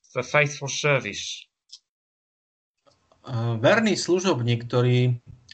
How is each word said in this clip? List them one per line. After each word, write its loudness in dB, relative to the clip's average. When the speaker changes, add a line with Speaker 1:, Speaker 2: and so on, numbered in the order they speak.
Speaker 1:
for -2
faithful -2
service. -4
Speaker 2:
Eh, -4
verný 4
služobník, 0
ktorý 2